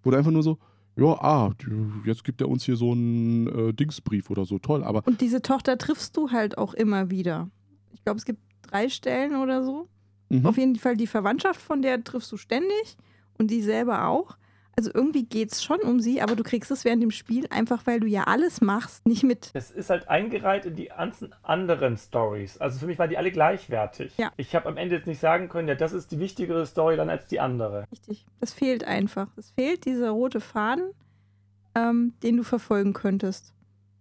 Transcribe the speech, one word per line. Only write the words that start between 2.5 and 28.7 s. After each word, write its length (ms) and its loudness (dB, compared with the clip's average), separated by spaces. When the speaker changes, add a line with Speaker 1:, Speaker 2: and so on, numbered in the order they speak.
Speaker 1:
hier 120 0
so 160 2
einen, 540 0
äh, 60 2
Dingsbrief 560 -2
oder 160 -2
so, 120 -2
toll“, 240 0
aber 240 -2
Speaker 2:
Und 140 2
diese 220 0
Tochter 340 0
triffst 400 -6
du 140 0
halt 260 0
auch 160 -4
immer 380 0
wieder. 400 -2
Ich 100 -20
glaub, 140 -2
es 80 -10
gibt 160 -6
drei 260 -2
Stellen 480 -2
oder 260 0
so. 260 -6
Speaker 1:
Mhm. 160 4
Speaker 2:
Auf 100 4
jeden 200 4
Fall 200 0
die 100 0
Verwandtschaft, 540 0
von 220 -2
der 200 0
triffst 300 -10
du 60 -8
ständig 580 -2
und 120 2
die 120 0
selber 460 0
auch. 300 -2
Also 200 0
irgendwie 320 2
geht's 360 -4
schon 180 0
um 200 2
sie, 220 2
aber 120 0
du 80 0
kriegst 280 -4
es 160 -2
während 160 4
dem 80 2
Spiel 400 -2
einfach, 360 0
weil 140 2
du 60 2
ja 180 2
alles 380 0
machst, 440 2
nicht 160 4
mit. 300 2
Speaker 3:
Das 180 -8
ist 200 -6
halt 180 0
eingereiht 560 0
in 100 -8
die 120 -10
ganzen 560 -8
anderen 560 0
Storys. 580 -2
Also 220 -4
für 80 -6
mich 120 -4
waren 120 2
die 80 -2
alle 120 0
gleichwertig. 840 0
Speaker 2:
Ja. 220 -4
Speaker 3:
Ich 160 -4
hab 100 0
am 140 -6
Ende 180 -4
jetzt 100 -6
nicht 140 -8
sagen 300 2
können, 180 -4
„Ja, 60 0
das 180 -2
ist 180 -8
die 80 -4
wichtigere 460 -2
Story 320 2
dann 140 0
als 160 -4
die 120 -4
andere.“ 540 -2
Speaker 2:
Richtig. 320 -14
Das 140 -6
fehlt 300 0